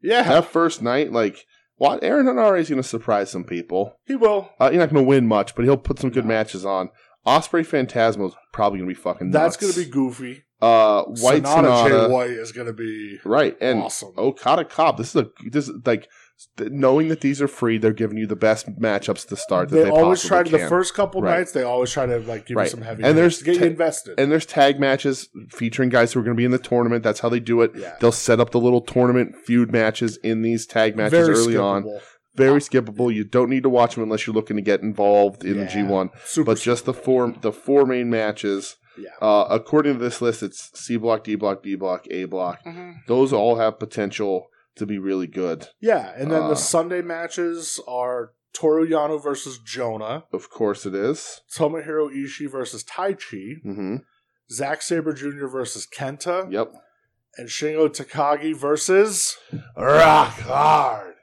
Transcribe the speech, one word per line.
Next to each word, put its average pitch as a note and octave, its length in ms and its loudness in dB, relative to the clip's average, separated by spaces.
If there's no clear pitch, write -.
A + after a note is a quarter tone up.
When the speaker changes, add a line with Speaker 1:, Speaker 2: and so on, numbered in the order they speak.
Speaker 1:
Yeah. A3+ 200 2
Speaker 2:
That E3 240 4
first E3 360 0
night, B2 300 0
like, A2+ 340 -2
what? - 280 0
Aaron C4+ 220 2
Henare A3 340 4
is E3 80 -2
gonna C3 140 -2
surprise G#2+ 480 -2
some F2+ 140 -8
people. F2 600 -4
Speaker 1:
He C4+ 100 -6
will. G#3 360 2
Speaker 2:
Uh, C3 100 4
he's D#3+ 80 2
not D#3+ 120 2
gonna D3 120 4
win C3 240 4
much, G#2 280 2
but A#2 100 -2
he'll C3+ 140 4
put - 200 -4
some C3 120 -2
good A#2+ 160 -2
Speaker 1:
No. - 20 -2
Speaker 2:
matches G#2+ 380 -2
on. F#2+ 240 -2
Ospreay D#3+ 400 2
Phantasmo A2+ 640 0
is F2 60 -10
probably G2+ 280 0
gonna F#2 80 -6
be F2+ 60 -6
fucking F2+ 360 -6
Speaker 1:
That's D#3 300 2
Speaker 2:
nuts. F#3+ 140 0
Speaker 1:
gonna F3 120 -4
be C3+ 40 -16
goofy. B2+ 540 -6
Speaker 2:
Uh, A2 440 6
White B2+ 420 2
Speaker 1:
Sonata D3+ 220 4
Speaker 2:
Sonata. A#2+ 200 6
Speaker 1:
Jay B2 40 2
White B2+ 180 0
is A2+ 220 -12
gonna A#2 220 -10
be G#2+ 500 -10
Speaker 2:
Right, B2 360 2
and A#2+ 200 0
Speaker 1:
awesome. - 380 -8
Speaker 2:
Okada C3+ 480 0
Cobb. D#3+ 320 0
This - 160 -8
is D3+ 80 2
a, A2 80 -6
this C#3+ 180 -2
is, - 80 -12
like, A2+ 220 -2
th-, A2+ 160 -8
knowing C#3 360 4
that D#3+ 120 -4
these C#3 200 -2
are C#3+ 60 0
free, A#2 320 -2
they're A2 140 2
giving G#2+ 260 -4
you G#2+ 80 -4
the G#2 80 -4
best A2 340 0
matchups G#2 480 -2
to G2+ 80 -10
start F2+ 320 -2
that D3 80 0
Speaker 1:
They D#3+ 80 6
Speaker 2:
they G3 60 0
Speaker 1:
always E3+ 320 4
Speaker 2:
possibly F3 60 -6
Speaker 1:
try F3 140 4
to, E3+ 80 -2
the D#3+ 80 4
Speaker 2:
can. E3 100 0
Speaker 1:
first F3+ 260 0
couple F#3+ 280 -2
Speaker 2:
Right. F3 160 0
Speaker 1:
nights, F3+ 140 -4
they C3 100 -2
always B2 300 -2
try C3+ 140 -2
to, A#2+ 140 -2
like, A2+ 260 -10
give - 40 -12
you A#2+ 60 -4
Speaker 2:
Right. G2+ 140 0
Speaker 1:
some A#2+ 120 -10
heavy A2 220 -10
Speaker 2:
And D3+ 120 6
Speaker 1:
hitters E3+ 200 4
Speaker 2:
there's - 20 -10
Speaker 1:
to C#3 60 -16
get F3 140 2
Speaker 2:
ta-, F3+ 80 2
Speaker 1:
you E3 40 4
invested. D#3+ 480 -4
Speaker 2:
and C#3+ 140 2
there's D#3 140 0
tag C#3 340 2
matches C3+ 480 0
featuring A#2+ 400 -2
guys A#2+ 220 4
who B2+ 80 0
are A2+ 40 -2
gonna A#2 100 0
be A#2+ 100 2
in B2 60 2
the B2+ 80 2
tournament. A#2+ 460 0
That's G#2+ 160 0
how A#2+ 80 -2
they A#2 120 0
do A#2 220 0
it. A2+ 140 2
Speaker 1:
Yeah. F2+ 240 -12
Speaker 2:
They'll A#2+ 100 6
set A#2 300 2
up A#2+ 100 2
the A#2+ 100 2
little B2 200 4
tournament B2 640 0
feud A#2+ 260 2
matches A2 540 0
in A2+ 180 -2
these A2+ 240 -2
tag A2 300 0
matches A2 160 0
Speaker 1:
Very A2+ 100 4
Speaker 2:
early A#2 180 2
on. G2+ 280 0
Speaker 1:
skippable. G#2 160 -12
Speaker 2:
Very C3+ 260 6
skippable. A#2+ 540 -2
You G#2+ 80 -2
don't A#2+ 280 0
need C3 120 -2
to C3+ 60 2
watch A#2+ 260 2
them A#2+ 80 -4
unless G#2+ 240 -4
you're A2+ 80 -6
looking G#2+ 220 -2
to G#2 60 -4
get G2 180 0
involved G2+ 640 2
in G2 120 -2
Speaker 1:
Yeah. G2+ 80 -4
Speaker 2:
the F#2 60 -10
G G2+ 140 -2
one. F#2+ 260 0
Speaker 1:
Super D#3 220 -2
Speaker 2:
But A2 120 2
just A#2+ 260 -2
the A#2+ 100 -4
four, B2 380 0
the G#2+ 100 -2
four C#3 340 2
main B2 240 -2
matches. G#2 640 -4
Speaker 1:
Yeah. G2 140 -18
Speaker 2:
Uh, G#2 280 4
according C#3+ 440 0
to B2 60 -8
this A#2+ 200 -6
list, A#2 220 -2
it's - 320 -12
C - 220 -6
block, A2 260 0
D G#2+ 140 -6
block, G2 260 -4
B G2 140 -6
block, F#2 340 -6
A F#2 140 -6
block. F2+ 400 -8
Speaker 1:
Mm-hmm. F3 260 -18
Speaker 2:
Those C3 260 2
all A#2 240 2
have A2 220 0
potential G2+ 680 -6
to G#2+ 120 -8
be G2+ 120 -6
really F#2+ 300 -4
good. E2+ 400 -8
Speaker 1:
Yeah, D3+ 360 -2
and C#3+ 160 -6
then D#3 100 0
Speaker 2:
Uh, D#3 60 -4
Speaker 1:
the D3+ 80 0
Sunday E3+ 440 -2
matches E3+ 840 -8
are B2 460 -6
Toru D#3+ 360 2
Yano D#3 340 -2
versus C3+ 420 -8
Jonah. A#2 680 -8
Speaker 2:
Of - 180 -10
course G#2 340 -4
it F#2+ 120 -6
is. B2 440 -6
Speaker 1:
Tomohiro D#3 560 -4
Ishii C#3 380 -10
versus B2 320 -10
Taichi. D#3+ 840 -8
Speaker 2:
Mm-hmm. G2+ 320 -8
Speaker 1:
Zack C#3 320 -6
Sabre D#3 300 -4
Junior C#3+ 340 -10
versus B2 400 -8
Kenta. F3 640 -8
Speaker 2:
Yep. A#3 220 -4
Speaker 1:
And A#2+ 120 -16
Shingo D3+ 400 0
Takagi D3 680 -4
versus F#3 800 0
Rock D3+ 640 6
Hard. C3 840 0